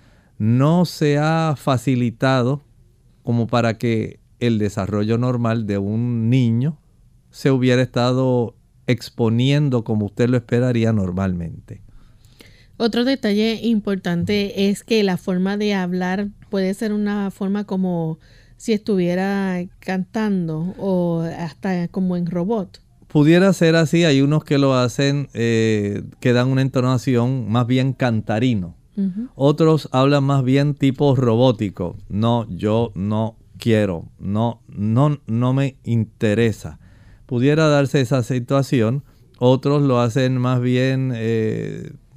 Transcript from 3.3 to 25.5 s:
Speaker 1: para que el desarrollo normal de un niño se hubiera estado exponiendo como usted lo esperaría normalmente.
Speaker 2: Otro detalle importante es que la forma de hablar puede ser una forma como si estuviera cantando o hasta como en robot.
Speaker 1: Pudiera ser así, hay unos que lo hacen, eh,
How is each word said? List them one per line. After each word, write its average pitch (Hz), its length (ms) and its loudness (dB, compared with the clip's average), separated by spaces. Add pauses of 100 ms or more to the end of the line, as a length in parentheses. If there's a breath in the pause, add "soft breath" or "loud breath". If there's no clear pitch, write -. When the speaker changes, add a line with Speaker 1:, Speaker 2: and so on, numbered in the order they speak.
Speaker 1:
para 117 300 0
que 110 420 -4 (200)
el 120 180 0
desarrollo 104 600 -2
normal 120 500 -2
de 101 100 -2
un 113 520 -2
niño 127 500 0 (500)
se - 220 -2
hubiera 127 320 2
estado 123 720 0 (320)
exponiendo 123 960 0
como 107 240 -2
usted 120 220 0
lo 127 80 2
esperaría 120 540 0
normalmente. 92 920 -4 (960 soft breath)
Speaker 2:
Otro 233 260 0
detalle 220 600 0
importante 196 1080 -2
es 202 160 -4
que 220 180 2
la 185 140 0
forma 190 400 -2
de 208 160 -2
hablar 185 560 -4 (200)
puede 190 240 -2
ser 208 200 -4
una 208 360 -2
forma 202 360 -4
como 175 540 -4 (360 soft breath)
si - 160 -6
estuviera 190 880 -2 (200)
cantando 185 1000 -4
o 175 440 -2 (160)
hasta 175 520 -6
como 185 260 -2
en 175 100 -2
robot. 180 560 -4 (260)
Speaker 1:
Pudiera 170 460 6
ser 165 220 4
así, 165 300 4
hay 139 160 6
unos 147 240 2
que 143 120 2
lo 139 180 4
hacen, 139 580 0
eh, 110 720 0 (180)